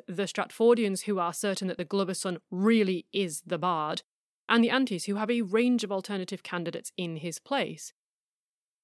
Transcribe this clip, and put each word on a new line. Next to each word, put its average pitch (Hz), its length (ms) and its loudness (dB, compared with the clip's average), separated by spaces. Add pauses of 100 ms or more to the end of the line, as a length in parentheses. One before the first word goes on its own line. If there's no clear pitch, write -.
the 196 160 -4
Stratfordians, 220 800 2
who 202 160 0
are 175 140 0
certain 196 340 -2
that 180 80 -2
the 180 80 -4
Glover 190 300 0
son 180 260 -4 (100)
really 190 600 4
is 185 300 -2
the 175 160 -4
bard, 165 460 -2 (440)
and 233 160 6
the 233 60 4
Antis, 240 340 0
who 202 120 -2
have 214 140 -2
a 240 120 2
range 226 420 2
of 196 80 -6
alternative 190 500 -4
candidates 170 540 -6
in 170 220 -4
his 160 200 -8
place. 214 540 -6 (920)